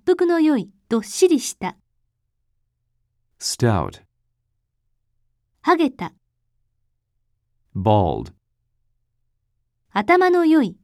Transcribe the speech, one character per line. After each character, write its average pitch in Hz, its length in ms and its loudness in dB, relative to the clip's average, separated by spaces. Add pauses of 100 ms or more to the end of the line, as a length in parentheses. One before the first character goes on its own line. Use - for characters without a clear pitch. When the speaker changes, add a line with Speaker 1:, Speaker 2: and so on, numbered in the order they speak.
Speaker 1:
幅 359 180 0
の 339 140 0
良 311 180 2
い、 202 140 -6 (180)
ど 226 120 -2
っ - 20 -12
し - 240 -2
り 311 140 2
し - 180 -12
た。 - 180 -10 (1600)
Speaker 2:
Stout. 90 640 -4 (1600)
Speaker 1:
ハ 349 120 2
ゲ 330 160 0
た。 - 240 -10 (1600)
Speaker 2:
Bald. 92 580 0 (1600)
Speaker 1:
頭 359 400 2
の 349 160 2
良 311 160 4
い、 180 220 -4